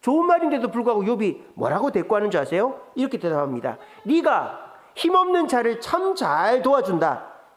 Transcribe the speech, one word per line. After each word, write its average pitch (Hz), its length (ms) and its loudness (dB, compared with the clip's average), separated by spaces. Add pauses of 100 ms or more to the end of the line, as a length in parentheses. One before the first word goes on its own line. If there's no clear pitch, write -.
좋은 311 260 2
말인데도 302 420 2
불구하고 220 340 0
욥이 208 380 0 (140)
뭐라고 151 360 -2
대꾸하는 208 380 0
줄 180 120 0
아세요? 190 380 -2 (160)
이렇게 262 240 -2
대답합니다. 139 580 -2 (260)
네가 262 720 0 (220)
힘없는 359 520 2
자를 233 340 0
참 370 340 -2
잘 202 460 0
도와준다. 185 640 0 (320)